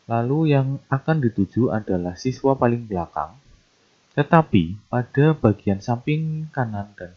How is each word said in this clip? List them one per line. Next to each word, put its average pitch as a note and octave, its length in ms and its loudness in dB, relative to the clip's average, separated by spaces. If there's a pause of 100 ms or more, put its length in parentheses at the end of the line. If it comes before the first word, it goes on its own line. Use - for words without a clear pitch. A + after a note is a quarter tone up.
lalu C3+ 460 0
yang C3+ 340 0
akan D#3 320 -2
dituju A2 500 0
adalah F2+ 460 -4
siswa C3 400 0
paling A#2+ 320 0
belakang, E2+ 480 -8 (800)
tetapi A2+ 640 2 (100)
pada C#3 480 0
bagian G2+ 400 0
samping D#3 720 -4
kanan G#2 480 -6
dan F2+ 180 -16